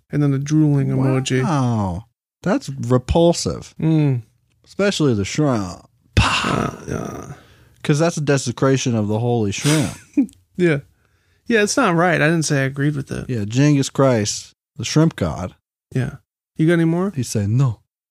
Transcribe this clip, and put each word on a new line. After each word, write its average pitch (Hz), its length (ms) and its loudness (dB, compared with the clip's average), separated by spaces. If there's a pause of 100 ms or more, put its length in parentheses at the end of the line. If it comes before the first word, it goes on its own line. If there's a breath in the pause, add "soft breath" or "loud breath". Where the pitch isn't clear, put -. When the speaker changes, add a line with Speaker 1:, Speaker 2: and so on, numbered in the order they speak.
Speaker 1:
And 147 140 0
then 143 80 2
the 135 80 0
drooling 143 480 2
emoji. 131 560 0
Speaker 2:
Wow. 120 600 -2 (380)
That's 214 260 -2
repulsive. 127 1120 0
Speaker 1:
Mm. 151 440 2 (400)
Speaker 2:
Especially 175 500 0
the 101 120 0
shrimp. 113 640 -2 (320)
Speaker 1:
Uh, - 560 0 (120)
yeah. - 460 -10 (500 loud breath)
Speaker 2:
'Cause 147 160 0
that's 165 180 -2
a 160 40 -6
desecration 135 760 0
of 107 120 -2
the 107 120 -2
holy 117 320 -2
shrimp. 147 460 -2 (180)
Speaker 1:
<laughs> 262 160 -2 (260)
Yeah. 165 220 0 (680)
Yeah, 220 160 2
it's - 140 0
not 208 180 4
right. 165 260 4
I 147 60 4
didn't 165 160 2
say 139 180 0
I 135 40 0
agreed 139 300 -2
with 131 160 -8
it. 123 180 -6
Speaker 2:
Yeah, 110 160 -2
Genghis 139 440 2
Christ, 123 640 0 (220)
the 107 100 -10
shrimp 160 300 2
god. 90 400 -6 (400)
Speaker 1:
Yeah. 127 220 -4 (380)
You 160 120 2
got 175 60 4
any 165 120 2
more? 175 300 0
Speaker 2:
He 127 80 -2
said, 104 260 -2
"No." 123 300 0 (320)